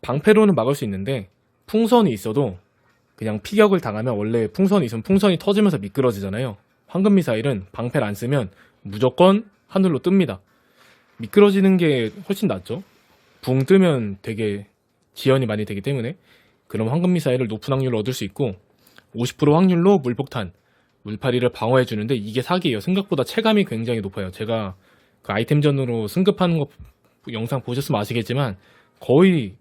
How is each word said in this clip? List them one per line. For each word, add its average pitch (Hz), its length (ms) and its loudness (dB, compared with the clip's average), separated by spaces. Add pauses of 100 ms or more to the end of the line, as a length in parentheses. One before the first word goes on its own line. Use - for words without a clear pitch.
방패로는 202 540 2
막을 127 200 0
수 143 100 -8
있는데 101 440 -6 (380)
풍선이 226 440 2
있어도 110 460 -4 (600)
그냥 107 240 -6
피격을 202 400 2
당하면 113 340 -4
원래 110 320 -2
풍선이 139 380 0
있으면 107 180 -6
풍선이 - 360 2
터지면서 202 380 2
미끄러지잖아요. 104 800 -4 (300)
황금 196 280 2
미사일은 127 580 0
방패를 120 340 -2
안 104 60 -4
쓰면 131 360 -4 (320)
무조건 165 600 2 (240)
하늘로 185 320 0
뜹니다. 175 400 0 (760)
미끄러지는 196 580 4
게 139 340 2 (180)
훨씬 196 200 -2
낫죠. 113 340 -6 (600)
붕 131 240 0
뜨면 139 560 4
되게 104 460 -6 (460)
지연이 131 320 2
많이 107 200 -4
되기 101 160 -8
때문에 135 340 -6 (520)
그럼 110 200 -4
황금 170 240 0
미사일을 131 360 0
높은 110 260 -6
확률로 131 260 0
얻을 117 140 -4
수 120 100 -8
있고 107 300 -4 (600)
오십 117 240 -4
프로 147 200 4
확률로 185 420 4
물폭탄, 123 540 -6 (500)
물파리를 120 460 -2
방어해주는데 120 680 0
이게 110 260 -6
사기예요. 160 380 -2
생각보다 180 460 -2
체감이 214 400 0
굉장히 113 340 -4
높아요. 95 320 -8
제가 107 440 -6 (460)
그 - 120 -6
아이템전으로 123 760 0
승급하는 175 520 0
거 143 60 -2 (680)
영상 117 300 -4
보셨으면 123 400 -4
아시겠지만 117 560 -4 (420)
거의 143 600 4